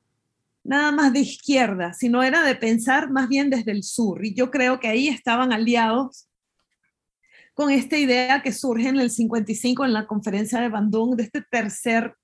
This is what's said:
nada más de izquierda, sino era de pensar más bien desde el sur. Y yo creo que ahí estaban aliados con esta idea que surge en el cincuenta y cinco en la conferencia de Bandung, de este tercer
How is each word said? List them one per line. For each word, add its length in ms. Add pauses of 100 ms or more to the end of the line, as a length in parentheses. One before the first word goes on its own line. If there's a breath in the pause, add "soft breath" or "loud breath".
(640)
nada 280
más 220
de 60
izquierda, 760
sino 280
era 200
de 140
pensar 540
más 180
bien 200
desde 220
el 140
sur. 420
Y 80
yo 160
creo 300
que 80
ahí 200
estaban 440
aliados 760 (1300 soft breath)
con 160
esta 260
idea 460
que 100
surge 360
en 120
el 100
cincuenta 400
y 40
cinco 320
en 80
la 120
conferencia 540
de 80
Bandung, 480
de 60
este 180
tercer 840